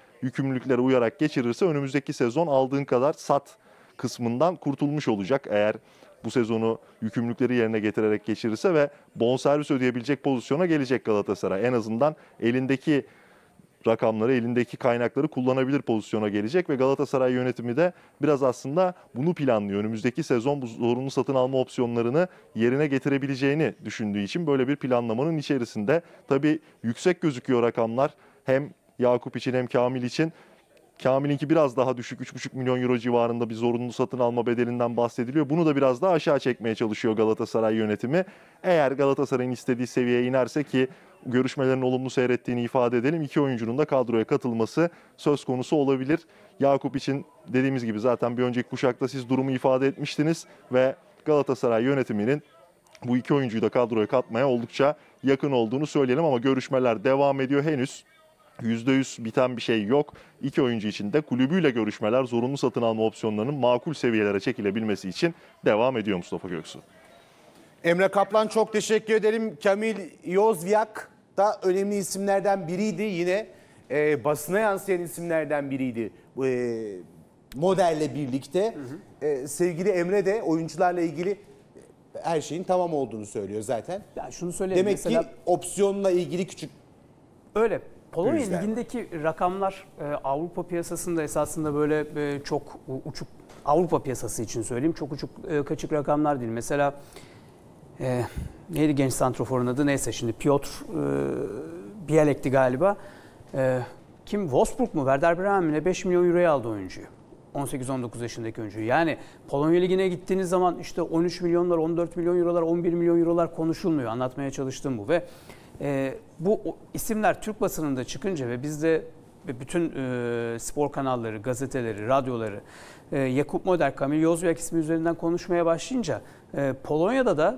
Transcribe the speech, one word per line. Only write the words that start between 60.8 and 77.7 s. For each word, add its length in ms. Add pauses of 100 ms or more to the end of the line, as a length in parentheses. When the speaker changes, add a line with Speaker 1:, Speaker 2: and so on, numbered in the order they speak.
Speaker 1:
için 260
de 80
kulübüyle 480
görüşmeler 540
zorunlu 340
satın 240
alma 240
opsiyonlarının 500
makul 380
seviyelere 460
çekilebilmesi 720
için 260 (300)
devam 320
ediyor 200
Mustafa 300
Göksu. 320 (1040)
Speaker 2:
Emre 240
Kaplan 400
çok 260
teşekkür 400
ederim. 500
Kamil 320 (300)
Yozviak 840 (260)
da 260
önemli 320
isimlerden 720
biriydi. 340
Yine, 460 (440)
e, 320
basına 360
yansıyan 420
isimlerden 720
biriydi. 400 (340)
E, 340 (760)
modelle 600